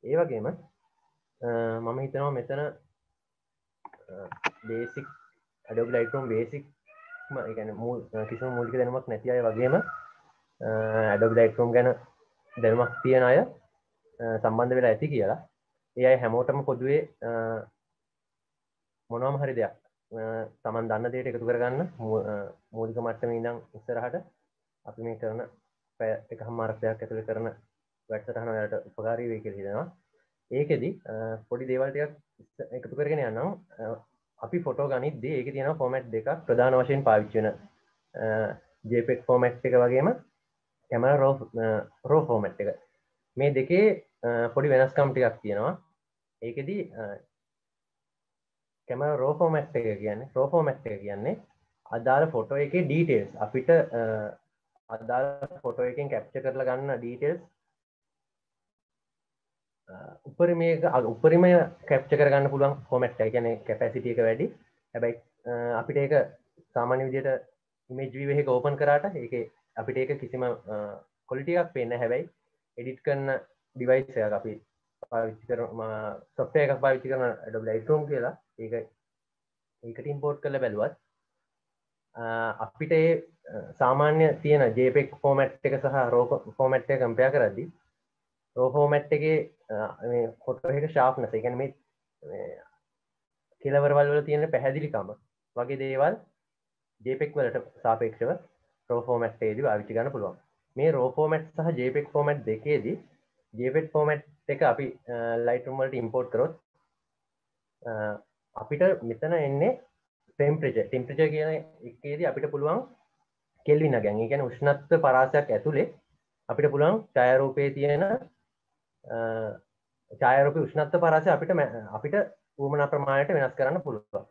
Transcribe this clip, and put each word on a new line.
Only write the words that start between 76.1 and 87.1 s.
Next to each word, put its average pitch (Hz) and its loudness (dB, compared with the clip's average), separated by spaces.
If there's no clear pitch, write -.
සොෆ්ට්වෙයාර් 143 0
එකක් 131 -2
පාවිච්චි 131 2
කරන 131 0
Adobe 113 -6
Lightroom 127 0
කියලා. 131 -2
ඒක, 113 -8
ඒකට 117 -12
ඉම්පෝට් 143 -4
කරලා 139 -4
බැලුවත්, 113 -2
අ, 117 -10
අපිට 156 -6
ඒ, 160 4
අ, - -12
සාමාන්‍ය 147 4
තියෙන 147 4
ජේ 127 4
පෙග් 139 2
ෆෝමැට් 135 2
එක 135 2
සහ 131 0
රෝ 120 4
ෆෝ-, 123 -4
ෆෝමැට් 131 2
එක 131 2
කම්පෙයාර් 127 2